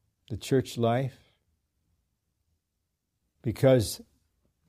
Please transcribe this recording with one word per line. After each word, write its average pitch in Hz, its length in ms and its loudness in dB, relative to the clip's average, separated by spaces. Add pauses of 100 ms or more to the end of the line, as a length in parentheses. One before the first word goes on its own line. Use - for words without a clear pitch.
(300)
the 104 80 -6
church - 380 -2
life, 120 600 -4 (2000)
because 123 580 2 (680)